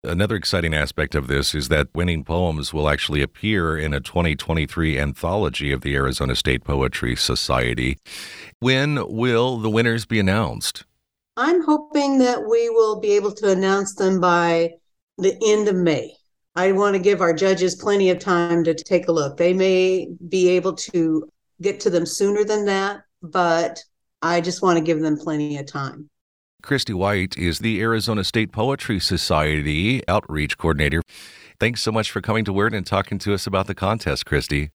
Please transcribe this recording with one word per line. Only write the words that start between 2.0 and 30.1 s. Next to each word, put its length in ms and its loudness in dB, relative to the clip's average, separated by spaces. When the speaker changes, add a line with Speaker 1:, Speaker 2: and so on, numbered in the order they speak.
Speaker 1:
poems 500 -2
will 160 0
actually 340 0
appear 540 -2
in 160 -4
a 80 -2
twenty 340 0
twenty-three 640 -2
anthology 720 -2
of 100 -2
the 140 -4
Arizona 400 0
State 280 -2
Poetry 520 -2
Society. 840 -2
When 480 0
will 500 0
the 120 -2
winners 360 2
be 140 0
announced? 640 0
Speaker 2:
I'm 260 2
hoping 560 2
that 280 2
we 220 2
will 300 4
be 140 2
able 220 2
to 140 0
announce 460 2
them 240 2
by 540 2
the 260 0
end 260 4
of 60 2
May. 380 0
I 180 2
want 220 2
to 60 0
give 200 2
our 120 4
judges 400 2
plenty 380 2
of 80 0
time 460 2
to 100 2
take 320 0
a 40 0
look. 260 0
They 160 4
may 560 2
be 200 4
able 240 2
to 540 -2
get 180 -2
to 100 0
them 160 2
sooner 380 0
than 220 0
that, 380 -2
but 600 0
I 200 2
just 200 -4
want 160 4
to 60 2
give 160 0
them 180 0
plenty 400 -4
of 80 -10
time. 440 -10
Speaker 1:
Christy 320 -2
White 440 0
is 220 0
the 220 -2
Arizona 420 -2
State 280 -2
Poetry 480 -2
Society 1080 0
outreach 500 -2